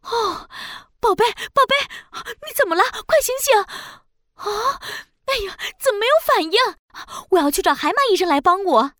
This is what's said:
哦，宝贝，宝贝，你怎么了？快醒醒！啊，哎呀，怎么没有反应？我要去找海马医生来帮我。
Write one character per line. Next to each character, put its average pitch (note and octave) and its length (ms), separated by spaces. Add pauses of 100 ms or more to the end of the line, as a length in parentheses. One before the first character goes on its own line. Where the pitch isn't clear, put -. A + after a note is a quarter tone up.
哦， - 480 (500)
宝 A4 160
贝， G#4+ 100 (280)
宝 C5+ 120
贝， C5 100 (720)
你 D5+ 100
怎 C5+ 120
么 E4 80
了？ F4 80 (220)
快 - 160
醒 B4+ 180
醒！ C5+ 200 (760)
啊， G#4+ 440 (460)
哎 C5+ 200
呀， F#4+ 120 (220)
怎 C#5 140
么 G4+ 60
没 G#4 60
有 A#4+ 60 (140)
反 B4 180
应？ D#4+ 140 (720)
我 F#4 80
要 D4 120
去 C#4+ 100
找 F4 120
海 D4 160
马 F#4+ 80 (140)
医 G4+ 40
生 F4+ 120
来 D4+ 120
帮 F4+ 240
我。 C#4 360